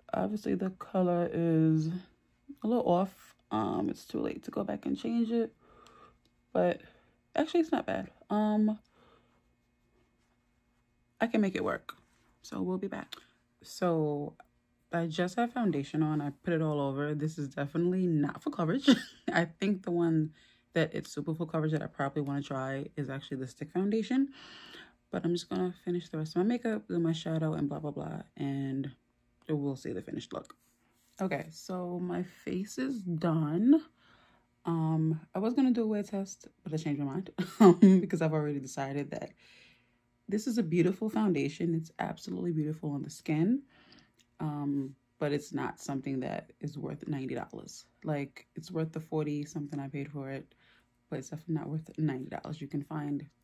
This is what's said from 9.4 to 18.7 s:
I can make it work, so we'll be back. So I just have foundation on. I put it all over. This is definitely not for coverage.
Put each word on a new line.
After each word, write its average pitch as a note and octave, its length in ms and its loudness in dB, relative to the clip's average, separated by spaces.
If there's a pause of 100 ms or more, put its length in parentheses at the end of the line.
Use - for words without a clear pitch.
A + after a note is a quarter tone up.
I A#3 60 4
can A3+ 140 4
make F#3+ 140 2
it C3 80 0
work, - 320 -4 (460)
so - 200 -6
we'll F#3 160 -2
be G3 100 -4
back. - 280 -10 (480)
So D3+ 720 0 (580)
I E3+ 160 0
just F3+ 280 -2
have A#3+ 160 0
foundation D#3 520 0
on. D3+ 180 2
I C#3+ 100 -4 (120)
put F3 100 0
it D#3+ 80 2
all D3+ 180 2
over. C#3+ 340 0
This D#3 240 -4
is C#3+ 120 -4
definitely F3 580 0
not D3 340 2
for D4+ 100 -2
coverage. F3+ 380 2 (220)